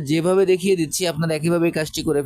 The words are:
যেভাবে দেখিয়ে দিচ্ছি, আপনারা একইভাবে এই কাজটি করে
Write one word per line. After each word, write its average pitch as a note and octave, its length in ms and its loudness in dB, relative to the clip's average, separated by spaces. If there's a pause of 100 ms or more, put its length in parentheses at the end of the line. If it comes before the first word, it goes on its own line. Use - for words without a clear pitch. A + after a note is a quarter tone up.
(120)
যেভাবে F3+ 400 2
দেখিয়ে F#3 300 2
দিচ্ছি, D#3 200 -4 (100)
আপনারা D#3+ 220 -2
একইভাবে E3 340 0
এই E3 100 -2
কাজটি D#3 300 -6
করে D3 180 0